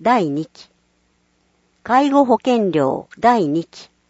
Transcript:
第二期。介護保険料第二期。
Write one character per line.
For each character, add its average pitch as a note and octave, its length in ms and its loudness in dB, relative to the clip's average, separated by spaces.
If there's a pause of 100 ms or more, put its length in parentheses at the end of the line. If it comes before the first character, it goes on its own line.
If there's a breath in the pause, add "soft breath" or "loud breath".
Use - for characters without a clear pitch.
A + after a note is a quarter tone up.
第 G3+ 280 0
二 D3 160 -6
期。 - 240 -20 (1160)
介 C4+ 260 0
護 C#4 160 2
保 A#3 180 0
険 A3+ 280 0
料 C#3+ 380 -2 (100)
第 A3+ 280 2
二 D#3+ 180 -4
期。 - 260 -20 (180)